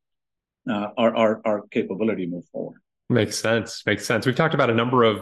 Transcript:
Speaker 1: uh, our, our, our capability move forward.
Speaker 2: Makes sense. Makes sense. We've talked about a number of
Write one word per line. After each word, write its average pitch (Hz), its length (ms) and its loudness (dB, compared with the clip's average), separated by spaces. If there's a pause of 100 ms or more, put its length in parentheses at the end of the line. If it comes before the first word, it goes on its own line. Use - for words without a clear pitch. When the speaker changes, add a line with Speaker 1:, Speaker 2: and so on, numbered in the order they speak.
(680)
Speaker 1:
uh, 104 280 -4
our, 117 180 2
our, 110 300 2
our 104 160 0 (100)
capability 101 540 -2
move 87 260 -8
forward. - 300 -12 (300)
Speaker 2:
Makes 107 280 0
sense. 113 480 -2
Makes 104 180 -2
sense. 113 220 0
We've 123 80 0
talked 160 180 2
about 139 160 2
a 113 60 2
number 120 280 2
of 110 180 4